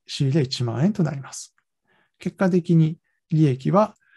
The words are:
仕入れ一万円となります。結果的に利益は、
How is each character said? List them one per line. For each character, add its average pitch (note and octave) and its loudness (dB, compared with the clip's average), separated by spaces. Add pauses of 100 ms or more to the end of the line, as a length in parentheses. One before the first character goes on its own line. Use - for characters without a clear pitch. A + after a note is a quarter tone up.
仕 - -4
入 C3 0
れ D#3 2
一 B2 -4
万 A#2 -2
円 G#3+ 2
と G#3 -2
な D3 -4
り C#3 -12
ま - -18
す。 - -18 (640)
結 - -10
果 F#3+ 0
的 E3+ 2
に D#3+ 2 (320)
利 D#3 2
益 C3 -2
は、 G#3 2 (220)